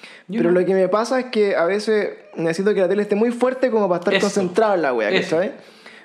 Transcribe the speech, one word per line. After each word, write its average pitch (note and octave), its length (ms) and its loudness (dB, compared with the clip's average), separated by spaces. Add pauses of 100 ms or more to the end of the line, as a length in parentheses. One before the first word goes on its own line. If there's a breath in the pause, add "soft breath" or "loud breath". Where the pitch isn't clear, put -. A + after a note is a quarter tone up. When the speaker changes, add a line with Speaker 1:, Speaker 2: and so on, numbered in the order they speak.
(260 loud breath)
Speaker 1:
Yo G3 140 -6
Speaker 2:
pero E3+ 120 2
Speaker 1:
no. F3+ 80 4
Speaker 2:
lo F3+ 60 0
que F#3+ 80 2
me F#3 140 2
pasa A#3 320 0
es B3 60 -4
que G#3 280 0
a D#3+ 120 2
veces G#3 440 -2 (240)
necesito E3+ 400 -2
que F#3+ 60 0
la F#3 80 2
tele G3+ 140 0
esté G3+ 120 -2
muy A3 160 2
fuerte B3+ 400 0
como G#3+ 180 0
para F3 120 0
estar G3+ 140 0
Speaker 1:
Eso. G3 120 2
Speaker 2:
concentrado G3+ 480 0
en F3 80 0
la C#3 100 0
wea, A2 180 0
Speaker 1:
Eso. F3+ 260 0
Speaker 2:
¿cachai? F3+ 160 0 (520 loud breath)